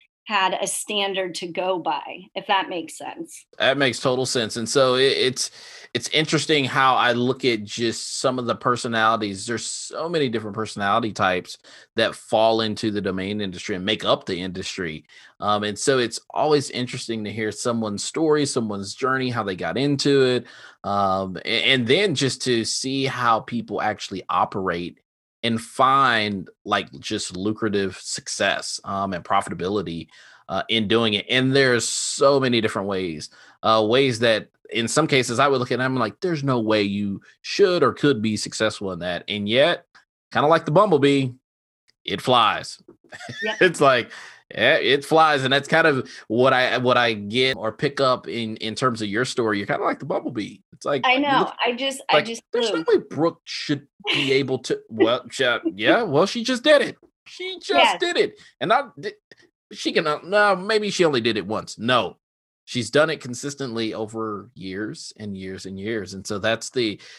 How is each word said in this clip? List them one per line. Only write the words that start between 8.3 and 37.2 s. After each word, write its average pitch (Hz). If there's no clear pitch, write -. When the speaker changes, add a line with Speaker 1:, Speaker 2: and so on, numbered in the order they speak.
Speaker 2:
of 123
the 113
personalities. 110
There's 117
so -
many 156
different 107
personality 104
types 92
that 110
fall 113
into 107
the 101
domain 95
industry 92
and 90
make 104
up 120
the 90
industry. 90
Um, 104
and 104
so 135
it's 117
always 147
interesting 123
to 101
hear 107
someone's 110
story, 151
someone's 104
journey, 131
how 117
they 95
got 87
into 139
it. 123
Um, 95
a-, 110
and 127
then 170
just 131
to 117
see 135
how 120
people 110
actually 98
operate 90
and 117
find, 120
like, 101
just 95
lucrative 101
success, -
um, 98
and 85
profitability, 90
uh, 95
in 110
doing 110
it. 104
And 131
there's 127
so 143
many 120
different 104
ways, 92
uh, 110
ways 123
that 113
in 113
some 156
cases 123
I 139
would 135
look 123
at 120
them 131
like, 113
"There's 165
no 131
way 107
you 101